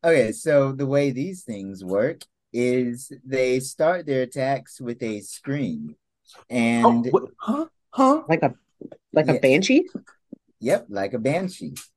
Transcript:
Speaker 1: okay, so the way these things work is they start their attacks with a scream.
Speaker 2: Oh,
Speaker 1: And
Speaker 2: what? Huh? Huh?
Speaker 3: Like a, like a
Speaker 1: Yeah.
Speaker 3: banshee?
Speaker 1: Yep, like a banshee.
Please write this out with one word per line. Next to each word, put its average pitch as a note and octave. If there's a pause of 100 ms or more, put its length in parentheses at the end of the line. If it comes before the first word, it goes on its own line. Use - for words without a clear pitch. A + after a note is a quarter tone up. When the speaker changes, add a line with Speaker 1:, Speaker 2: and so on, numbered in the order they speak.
Speaker 1:
okay, C3+
so C#3
the C3+
way C#3
these F3
things G2
work G#2+ (280)
is B2 (100)
they C3
start D#3+
their C3+
attacks C3+
with A#2+
a A2
scream. F2 (400)
Speaker 2:
Oh, -
Speaker 1:
And A#2
Speaker 2:
what? - (100)
Huh? C#4+ (240)
Huh? C#4
Speaker 3:
Like D#3+
a, B2+ (580)
like D#3
a D3+
Speaker 1:
Yeah. -
Speaker 3:
banshee? G3 (720)
Speaker 1:
Yep, D#3
like G2+
a B2
banshee. C#3 (220)